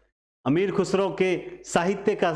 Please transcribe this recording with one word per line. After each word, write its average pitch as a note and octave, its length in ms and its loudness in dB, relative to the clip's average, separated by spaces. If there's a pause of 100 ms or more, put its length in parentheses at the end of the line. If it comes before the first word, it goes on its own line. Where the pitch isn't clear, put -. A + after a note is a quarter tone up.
(460)
अमीर F3 260 2
खुसरो F#3+ 380 0
के - 540 -2
साहित्य F#3+ 520 0
का F3 200 2